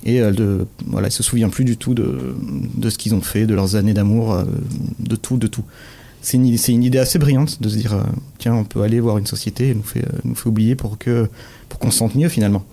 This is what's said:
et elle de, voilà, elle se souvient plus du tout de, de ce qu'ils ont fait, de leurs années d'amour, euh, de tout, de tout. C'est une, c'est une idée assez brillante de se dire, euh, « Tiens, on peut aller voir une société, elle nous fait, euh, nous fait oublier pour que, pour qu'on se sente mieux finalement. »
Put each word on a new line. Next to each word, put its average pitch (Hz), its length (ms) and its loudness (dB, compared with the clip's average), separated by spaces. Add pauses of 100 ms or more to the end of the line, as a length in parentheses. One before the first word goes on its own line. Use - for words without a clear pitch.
et 117 120 2
elle 110 200 4
de, 101 320 2 (200)
voilà, 101 200 0
elle 107 60 -2
se - 100 -4
souvient 113 240 2
plus 113 160 0
du 120 140 2
tout - 160 -2
de, 65 420 -2 (400)
de - 140 -2
ce - 80 -4
qu'ils 107 180 0
ont 95 60 2
fait, 104 240 0
de 110 80 2
leurs 95 240 2
années 104 160 2
d'amour, 107 400 2
euh, 92 100 0 (560)
de - 160 -4
tout, 127 220 -4
de 110 100 0
tout. 107 160 -6 (580)
C'est - 140 -2
une, 127 220 4
c'est 120 160 2
une 120 100 4
idée 123 140 4
assez 131 200 2
brillante 143 440 2
de 107 80 0
se 107 80 0
dire, 104 160 -2
euh, « 101 80 0 (380)
Tiens, 117 140 0
on 110 120 0
peut 104 160 -2
aller 110 180 2
voir 113 200 2
une 101 60 -2
société, 123 440 -2
elle 117 80 0
nous 107 60 -2
fait, 120 200 -4
euh, - 220 -4
nous 123 100 -2
fait - 140 -4
oublier 110 260 2
pour 107 220 -6
que, 117 320 0 (400)
pour - 100 -12
qu'on 113 120 0
se - 80 0
sente 113 160 0
mieux 151 120 2
finalement. » 104 460 2